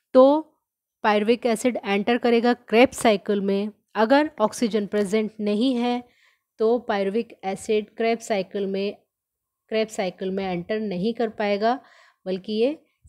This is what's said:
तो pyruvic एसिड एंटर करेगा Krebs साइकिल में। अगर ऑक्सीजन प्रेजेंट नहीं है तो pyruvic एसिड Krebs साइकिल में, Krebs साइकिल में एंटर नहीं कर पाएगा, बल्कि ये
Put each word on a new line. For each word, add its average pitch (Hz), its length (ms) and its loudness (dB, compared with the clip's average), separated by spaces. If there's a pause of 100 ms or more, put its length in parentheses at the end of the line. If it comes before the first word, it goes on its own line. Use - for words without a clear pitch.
(140)
तो 262 100 10 (800)
pyruvic 214 420 2
एसिड 226 380 0
एंटर 208 340 0
करेगा 240 360 2 (120)
Krebs 247 280 4
साइकिल 208 460 0
में। 196 320 -2 (220)
अगर 277 360 2 (100)
ऑक्सीजन 214 460 0
प्रेजेंट 208 440 -2 (100)
नहीं 208 360 0
है 240 260 -2 (580)
तो 226 300 0
pyruvic 202 420 -2 (120)
एसिड 208 460 -4 (100)
Krebs 226 220 -2
साइकिल 196 440 -4
में, 196 300 -4 (720)
Krebs 220 260 -4
साइकिल 190 340 -6
में 190 140 -4
एंटर 185 360 -4
नहीं 202 340 -4
कर 226 160 -4
पाएगा, 214 480 -2 (480)
बल्कि 190 260 -6
ये 247 260 0 (300)